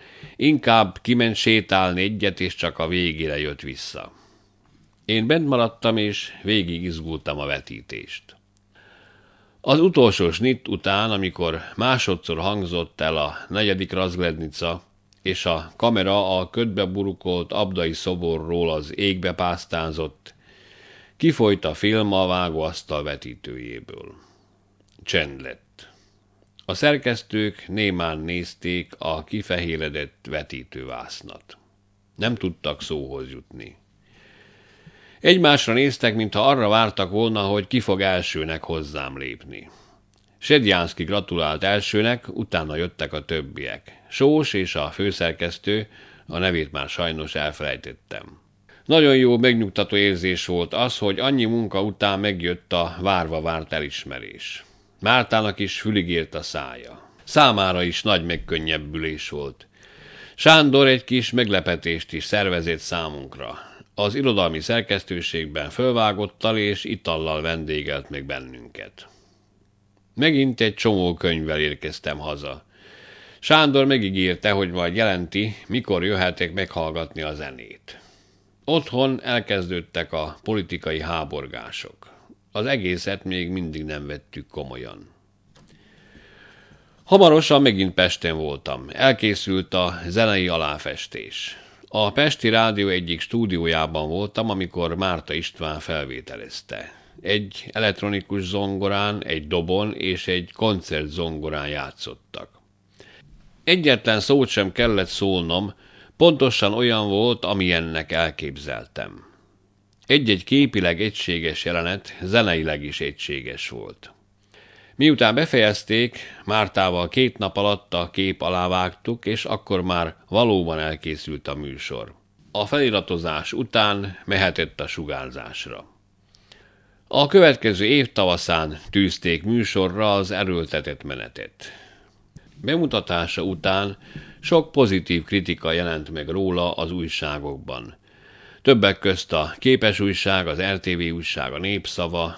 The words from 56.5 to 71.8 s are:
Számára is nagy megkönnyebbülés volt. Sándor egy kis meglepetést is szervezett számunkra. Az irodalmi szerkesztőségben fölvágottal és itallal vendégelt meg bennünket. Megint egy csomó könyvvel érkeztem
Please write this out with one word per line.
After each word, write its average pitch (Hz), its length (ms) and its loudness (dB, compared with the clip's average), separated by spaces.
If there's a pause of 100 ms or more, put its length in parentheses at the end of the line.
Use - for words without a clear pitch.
Számára 101 600 2
is 85 200 -4
nagy 95 220 2
megkönnyebbülés 80 1040 -6
volt. 71 380 -12 (680)
Sándor 147 520 8
egy 131 160 4
kis 123 280 0
meglepetést 90 840 0
is 78 100 -6
szervezett 87 560 0
számunkra. 69 800 -8 (380)
Az 104 200 0
irodalmi 98 440 2
szerkesztőségben 82 1120 -4
fölvágottal 110 880 0
és 104 260 -2
itallal 80 580 -4
vendégelt 76 680 -6
meg 71 160 -10
bennünket. 64 800 -14 (1080)
Megint 135 460 2
egy 110 120 2
csomó 92 400 2
könyvvel 80 460 -2
érkeztem 76 580 -4